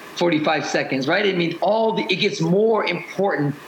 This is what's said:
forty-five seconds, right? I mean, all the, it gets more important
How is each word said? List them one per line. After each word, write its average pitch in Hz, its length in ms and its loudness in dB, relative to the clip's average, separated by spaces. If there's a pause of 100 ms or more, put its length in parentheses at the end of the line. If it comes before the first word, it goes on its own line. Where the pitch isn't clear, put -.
(160)
forty-five 156 500 0
seconds, 139 420 -2
right? 196 180 2
I 190 120 2
mean, 170 240 0
all 220 320 2
the, 175 160 -2
it 190 80 2
gets 185 240 0
more 202 440 2
important 175 720 -2 (120)